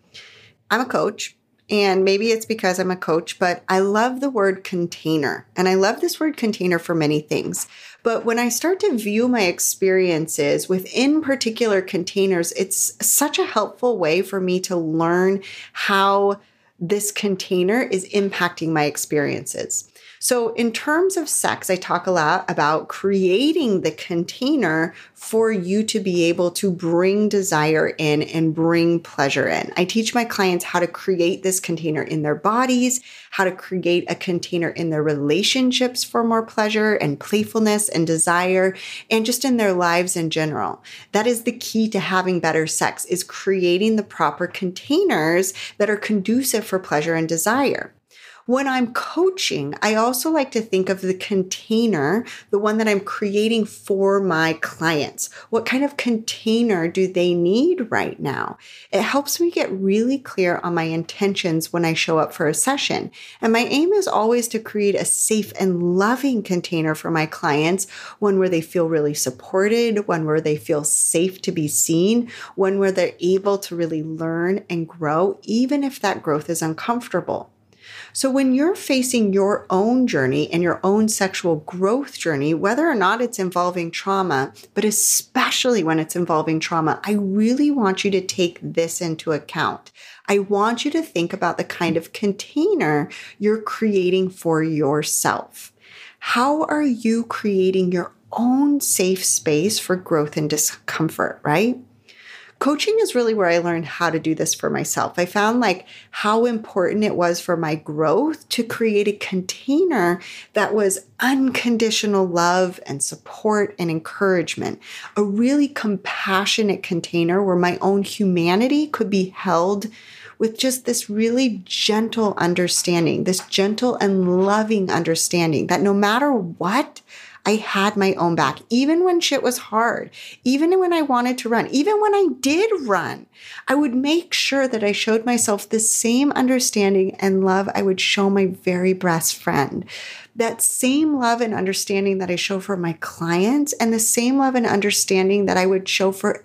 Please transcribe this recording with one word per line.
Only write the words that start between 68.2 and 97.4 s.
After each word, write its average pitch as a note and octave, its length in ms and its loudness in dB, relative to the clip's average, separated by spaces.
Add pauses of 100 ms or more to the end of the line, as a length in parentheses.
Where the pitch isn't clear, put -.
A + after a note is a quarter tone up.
where F#3 120 4
they E3 120 2
feel E3 260 0
really D3+ 280 0
supported, G#3 920 0
one E3 160 0
where D#3 160 0
they D3+ 160 0
feel D3 280 -2
safe - 580 0
to F3+ 100 -4
be D#3+ 160 -2
seen, G3 640 2 (240)
one G3 240 0
where G3 140 2
they're F3+ 280 0
able F#3+ 380 2
to G3 180 -10
really D#3+ 280 -2
learn E3 640 -2
and E3 180 -4
grow, E3+ 540 0
even C4 420 0
if C4+ 160 -6
that - 220 -2
growth D3+ 260 -2
is E3+ 140 -4
uncomfortable. E3 880 -4 (640)
So C4+ 180 0
when C4 220 4
you're D#4 220 2
facing B3 580 0
your G3 360 2
own A#3 380 4
journey C#3+ 440 0
and E3+ 120 2
your E3+ 200 0
own G#3 240 4
sexual F#3+ 500 0
growth F#3+ 600 -2
journey, D3+ 360 0
whether A3+ 360 0
or C#4 60 2
not G#3 260 0
it's A#3+ 180 -4
involving F3 520 -2
trauma, E3+ 640 -2 (200)
but G#3 120 0
especially - 960 0
when D#3 160 2
it's D#3 160 -4
involving D#3+ 440 0
trauma, D#3 440 0
I G#3 80 -4
really G#3+ 580 2
want G3+ 340 0
you G3+ 80 0
to F#3+ 100 2
take F3+ 400 -2
this D#3+ 400 -4
into D#3+ 320 -2
account. C#3+ 580 -4 (360)
I G3+ 120 4
want G#3 440 0
you D4 80 -2
to D#4+ 100 0
think E3+ 320 -4
about F3 240 -2
the F3+ 60 -4
kind E3 340 -2
of - 160 -6
container G#3 960 0 (280)
you're G#3+ 240 0
creating F#3+ 680 0
for E3 340 0
yourself. D3+ 1080 -2 (480)
How C#4+ 440 2
are D4+ 200 0
you A#3 420 0
creating F#3 640 0